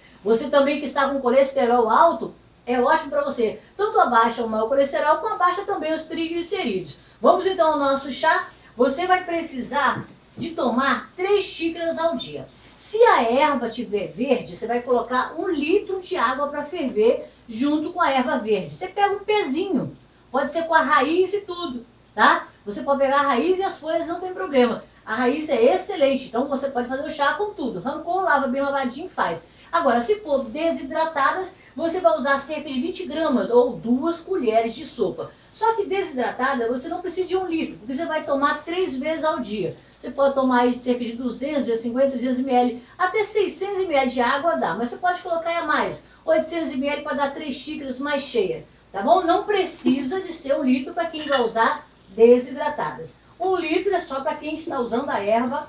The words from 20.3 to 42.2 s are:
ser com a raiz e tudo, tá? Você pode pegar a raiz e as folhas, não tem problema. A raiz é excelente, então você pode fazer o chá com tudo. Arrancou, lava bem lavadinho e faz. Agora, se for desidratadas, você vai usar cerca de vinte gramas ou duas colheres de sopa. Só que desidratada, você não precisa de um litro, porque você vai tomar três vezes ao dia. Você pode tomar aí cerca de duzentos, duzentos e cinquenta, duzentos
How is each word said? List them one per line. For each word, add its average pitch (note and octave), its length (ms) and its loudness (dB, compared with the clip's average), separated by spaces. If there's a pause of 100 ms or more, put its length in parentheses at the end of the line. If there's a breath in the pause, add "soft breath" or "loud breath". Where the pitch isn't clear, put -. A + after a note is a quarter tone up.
ser E4 140 -2
com D#4+ 100 0
a D#4+ 80 6
raiz D4 520 2
e G4+ 80 -2
tudo, E4+ 440 -8 (260)
tá? C#4 360 2 (180 loud breath)
Você G#3 160 -6
pode C#4 160 0
pegar C4+ 200 4
a C#4 100 2
raiz D#4+ 320 2
e - 20 0
as F#4+ 160 -4
folhas, D#4 300 -4
não E4+ 100 -6
tem F#4 160 -8
problema. C#4 480 2 (240 loud breath)
A A3 80 -6
raiz C4 360 0
é B3 220 6
excelente, E4 540 0
então B3 220 -2
você C4+ 200 -2
pode A#3+ 200 -4
fazer C4+ 180 -6
o D4+ 40 -6
chá C#4+ 240 0
com G#4 200 -4
tudo. A3+ 240 -6
Arrancou, D#4+ 440 -4
lava C#4 260 2
bem C4+ 120 -2
lavadinho C#4 460 -2
e - 40 -16
faz. - 360 -4 (240 loud breath)
Agora, C4+ 300 2
se G4+ 160 2
for C#4 280 -2
desidratadas, D#4+ 1120 -2 (200 loud breath)
você E4 240 -2
vai D#4+ 180 4
usar C#4 220 0
cerca D#4 280 -6
de C4 120 -4
vinte F4+ 260 -6
gramas B3+ 460 0
ou A#3+ 240 4
duas C4 440 0
colheres A#3 540 0
de D#4 100 -12
sopa. - 460 -4 (220 loud breath)
Só A4+ 220 0
que G#4 120 -2
desidratada, C4 840 -2
você C4 200 -4
não F4+ 120 -6
precisa F#4 280 -4
de F4+ 80 0
um F#4 100 -2
litro, D#4+ 320 -4
porque B3+ 160 -10
você E4 100 -4
vai D#4 200 -4
tomar C#4+ 400 0
três E4+ 340 -4
vezes D4+ 260 -4
ao D#4 140 0
dia. G3 380 -6 (200 loud breath)
Você - 140 -12
pode C#4 240 2
tomar B3+ 280 4
aí B3 120 2
cerca A#3+ 280 -2
de A3+ 100 -4
duzentos, C4+ 480 -4
duzentos A3+ 200 -2
e - 20 -8
cinquenta, B3+ 280 2
duzentos B3 300 -2